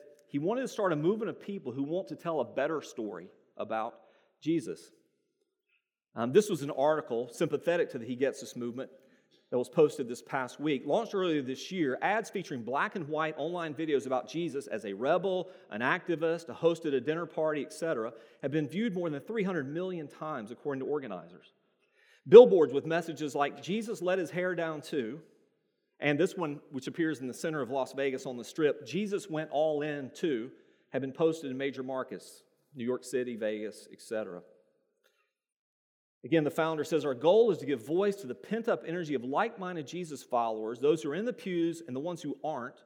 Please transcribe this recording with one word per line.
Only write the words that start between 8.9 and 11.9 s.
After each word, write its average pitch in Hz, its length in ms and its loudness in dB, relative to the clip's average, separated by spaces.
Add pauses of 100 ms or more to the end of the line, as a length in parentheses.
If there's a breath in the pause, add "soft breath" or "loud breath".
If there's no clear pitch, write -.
that 123 80 0
was 123 100 0
posted 151 400 4
this 120 120 -8
past 131 400 -6
week, 143 240 0
launched 214 300 0
earlier 175 260 0
this 131 320 -8
year, 143 300 0